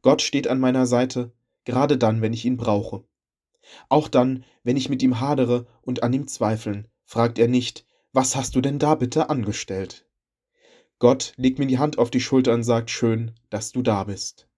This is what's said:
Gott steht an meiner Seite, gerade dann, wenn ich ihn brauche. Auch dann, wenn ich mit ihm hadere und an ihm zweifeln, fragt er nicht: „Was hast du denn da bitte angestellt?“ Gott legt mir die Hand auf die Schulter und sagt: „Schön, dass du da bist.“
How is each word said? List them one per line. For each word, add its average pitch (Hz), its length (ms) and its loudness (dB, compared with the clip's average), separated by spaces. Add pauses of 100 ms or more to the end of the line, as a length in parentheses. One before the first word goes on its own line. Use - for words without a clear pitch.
Gott 147 200 4
steht 135 260 -2
an 131 120 0
meiner 127 260 2
Seite, 123 480 -2 (320)
gerade 131 320 2
dann, 110 240 2
wenn 110 120 0
ich 117 120 -8
ihn 127 120 0
brauche. 104 460 -2 (880)
Auch 151 180 2
dann, 127 360 2 (200)
wenn 127 140 0
ich 131 120 -4
mit 135 120 -2
ihm 127 180 2
hadere 123 460 0 (160)
und 127 220 -4
an 123 100 2
ihm 139 140 -2
zweifeln, 107 600 -4 (180)
fragt 117 340 0
er 117 80 6
nicht: 123 400 -2 (260)
„Was 131 220 0
hast - 200 -4
du 131 60 2
denn 139 180 -2
da 151 160 4
bitte 131 340 -2
angestellt?“ 98 800 -6 (920)
Gott 127 380 4
legt 131 200 2
mir 139 100 0
die 127 120 0
Hand 151 180 0
auf 117 140 2
die 123 100 0
Schulter 131 320 2
und 117 100 0
sagt: 117 280 0
„Schön, 113 400 -2 (180)
dass 104 220 -8
du 123 100 -4
da 104 220 0
bist.“ - 440 -12 (100)